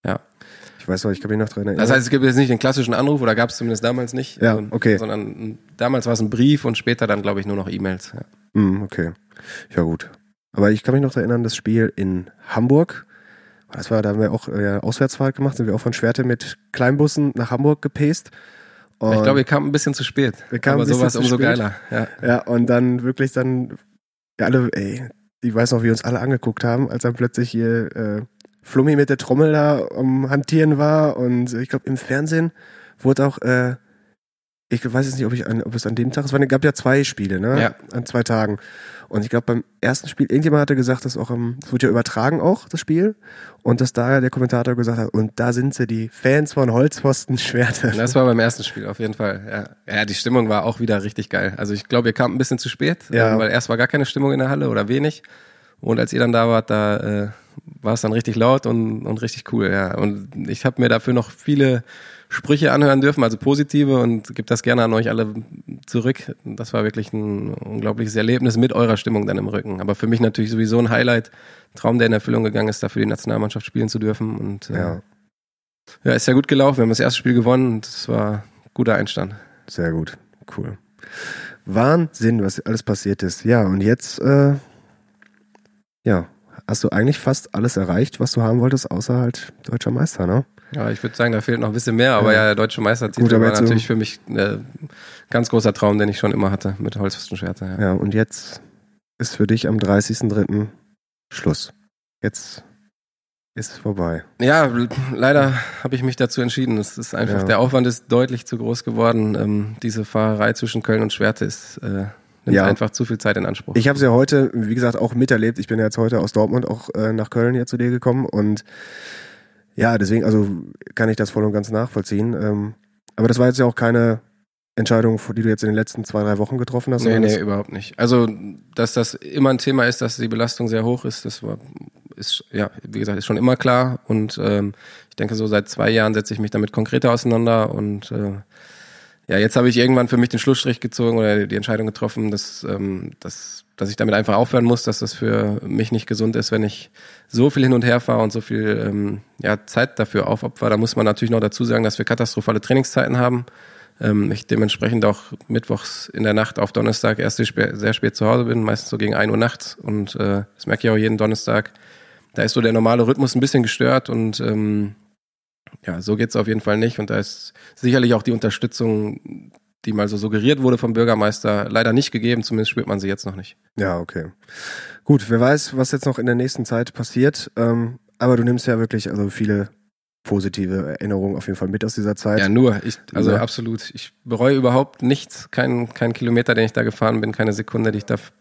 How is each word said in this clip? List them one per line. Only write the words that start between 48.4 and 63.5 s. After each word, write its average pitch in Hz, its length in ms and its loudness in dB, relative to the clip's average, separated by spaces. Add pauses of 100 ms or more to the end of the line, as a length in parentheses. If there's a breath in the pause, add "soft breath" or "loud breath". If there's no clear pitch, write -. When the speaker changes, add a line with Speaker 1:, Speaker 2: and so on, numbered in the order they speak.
Speaker 1:
Spiel - 220 -10
auf 101 140 -10
jeden 107 160 -4
Fall, 104 600 -6 (140)
ja. 104 80 -6
Ja, 107 80 0
die 104 100 -6
Stimmung 120 360 2
war 101 140 2
auch 117 160 -4
wieder 107 220 0
richtig 104 280 -8
geil. 95 260 -2
Also 101 160 -6
ich 104 160 -8
glaub, 120 160 2
ihr 113 80 2
kamt 120 220 0
ein 127 40 -4
bisschen 135 200 -2
zu - 100 -8
spät, 156 300 -2 (100)
Speaker 2:
Ja. 113 240 4
Speaker 1:
ähm, 110 60 2
weil 110 120 2
erst 120 200 -2
war 117 80 0
gar 123 100 2
keine 143 160 0
Stimmung 139 280 0
in 135 60 0
der 131 120 0
Halle 139 180 -2
oder 107 180 0
wenig. 143 360 -2 (580 loud breath)
Und 113 180 0
als 117 140 0
ihr 123 80 0
dann 120 100 4
da 117 160 4
wart, 113 220 2
da, 104 300 2
äh, 104 300 -4 (540 soft breath)
war 107 120 0
es - 80 -4
dann 110 100 0
richtig 113 240 -2
laut 120 300 4
und, 110 400 -2
und 113 160 -4
richtig - 300 -10
cool, 104 180 0
ja. 95 260 0
Und 101 320 -2 (200)
ich - 160 -8
hab 131 140 0
mir 120 100 2
dafür 113 260 2
noch 120 160 0
viele 135 520 2 (460 loud breath)
Sprüche 147 440 2
anhören 139 280 6
dürfen, 143 240 2
also 113 140 0
positive, 143 600 2